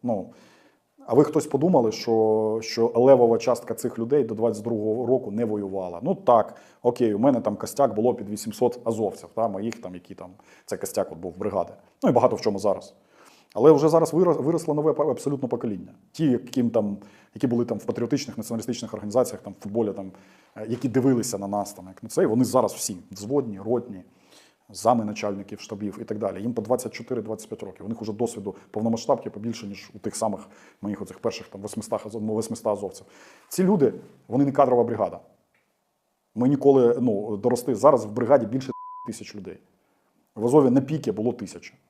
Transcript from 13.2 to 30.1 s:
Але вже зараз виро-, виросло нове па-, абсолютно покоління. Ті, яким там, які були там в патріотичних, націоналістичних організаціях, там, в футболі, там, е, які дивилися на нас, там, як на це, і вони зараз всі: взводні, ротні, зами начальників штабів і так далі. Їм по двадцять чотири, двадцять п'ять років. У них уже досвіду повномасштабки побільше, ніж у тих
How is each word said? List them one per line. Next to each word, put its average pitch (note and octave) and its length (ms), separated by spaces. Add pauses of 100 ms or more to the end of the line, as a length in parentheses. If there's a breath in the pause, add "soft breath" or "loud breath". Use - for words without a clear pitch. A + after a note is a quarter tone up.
Але C3 180
вже D3+ 180
зараз D#3+ 240
виро-, E3+ 280
виросло D#3+ 320
нове D3+ 200
па-, D3 180
абсолютно B2+ 360
покоління. A2+ 460 (180)
Ті, D#3+ 140
яким B2 440
там, G#2 280 (380 loud breath)
які A2 120
були A#2+ 180
там A#2 120
в F#2+ 60
патріотичних, A#2+ 540
націоналістичних A2+ 560
організаціях, G#2 480
там, G2 180
в - 40
футболі, G#2 300
там, F#2+ 180 (440 soft breath)
е, A2 140
які B2 200
дивилися A#2+ 480
на G2 100
нас, G2+ 260
там, F2+ 140
як F#2 160
на A2 60
це, E3+ 140
і - 20
вони B2 200
зараз A2+ 280
всі: - 240 (140)
взводні, G#2 480
ротні, A2 440 (680 soft breath)
зами A2 360
начальників G#2 540
штабів G#2 420
і - 20
так G#2+ 140
далі. G2 240
Їм A#2+ 120
по A#2+ 80
двадцять - 320
чотири, A#2+ 280
двадцять G#2+ 280
п'ять - 140
років. F#2 220
У G#2 40
них A2+ 120
уже G#2+ 120
досвіду G#2 420 (160 loud breath)
повномасштабки A2+ 580
побільше, A2 380
ніж - 280
у G2+ 40
тих - 160